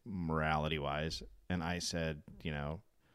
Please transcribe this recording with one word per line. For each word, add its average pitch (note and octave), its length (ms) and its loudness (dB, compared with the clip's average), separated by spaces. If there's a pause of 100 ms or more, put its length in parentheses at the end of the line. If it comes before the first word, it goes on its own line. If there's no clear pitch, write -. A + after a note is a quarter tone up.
morality-wise. D#2 1160 2 (280)
And F2+ 120 0
I F2 180 0
said, D#2+ 420 0 (200)
you E2 100 -2
know, D2 280 -2 (360)